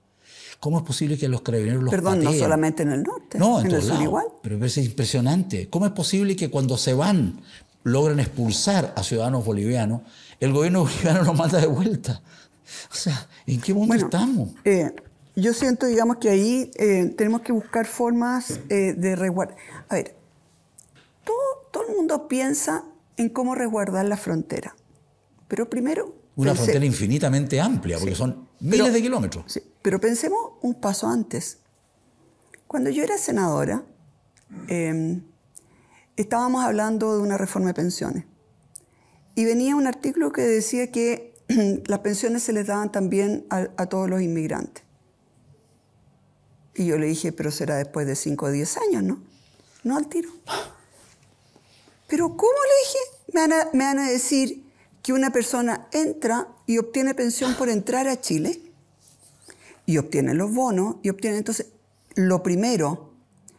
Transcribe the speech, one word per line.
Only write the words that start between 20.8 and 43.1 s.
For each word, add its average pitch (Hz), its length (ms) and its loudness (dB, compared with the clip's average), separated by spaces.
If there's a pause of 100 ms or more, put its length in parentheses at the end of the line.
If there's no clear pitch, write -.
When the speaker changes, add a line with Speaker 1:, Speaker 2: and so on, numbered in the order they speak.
Speaker 2:
todo, 453 120 -2 (360)
todo 453 160 -6
el 427 80 -2
mundo 311 320 0
piensa 269 560 -2 (320)
en 233 140 0
cómo 254 260 -2
resguardar 202 500 -2
la 202 120 0
frontera. - 580 -4 (720)
Pero 226 220 -2
primero 269 440 -2 (220)
Speaker 1:
Una 139 160 4
Speaker 2:
pensé- 127 40 2
Speaker 1:
frontera 139 280 2
infinitamente 135 760 2
amplia, 156 380 0
porque 95 160 -2
Speaker 2:
Sí. - 40 -6
Speaker 1:
son 127 300 -4 (120)
Speaker 2:
Pero 143 100 -2
Speaker 1:
miles 247 220 4
de 226 100 2
kilómetros. 139 500 -2
Speaker 2:
Sí, - 100 -8 (200)
pero 190 180 0
pensemos 240 380 0 (240)
un 247 180 -2
paso 202 280 -2
antes. - 500 -4 (1080)
Cuando 277 220 -2
yo 285 120 0
era 403 160 -2
senadora, 175 640 0 (840)
em, 165 540 -4 (920)
estábamos 247 480 0
hablando 220 520 0
de 202 60 0
una 202 140 -2
reforma 190 320 -2
de 180 60 -2
pensiones. - 500 -4 (1120)
Y 226 100 0
venía 240 300 2
un 277 140 2
artículo 285 420 -2
que 269 120 -2
decía 240 500 0
que 233 380 -2 (180)
<clears throat> 208 380 2
las 202 140 0
pensiones 226 440 -2
se 233 80 -2
les 208 140 0
daban 208 260 -2
también 196 580 0